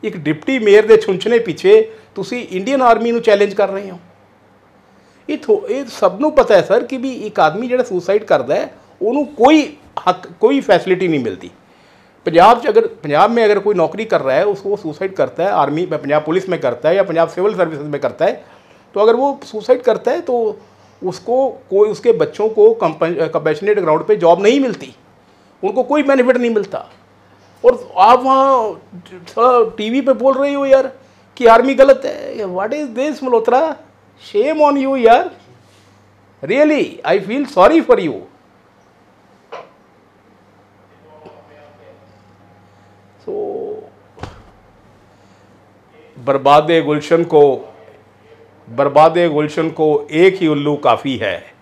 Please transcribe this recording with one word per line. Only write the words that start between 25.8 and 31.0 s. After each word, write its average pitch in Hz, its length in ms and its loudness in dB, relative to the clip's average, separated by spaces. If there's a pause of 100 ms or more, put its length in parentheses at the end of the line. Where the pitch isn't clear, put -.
कोई 285 200 0
बेनिफिट 262 340 2
नहीं 240 140 -2
मिलता। 202 400 -6 (760)
और 240 340 0
आप 233 220 6
वहाँ 262 540 0 (360)
थोड़ा 220 600 0
टीवी 226 300 -4
पे 262 120 0
बोल 254 220 0
रही 277 200 -2
हो 277 120 -4
यार 262 260 2 (440)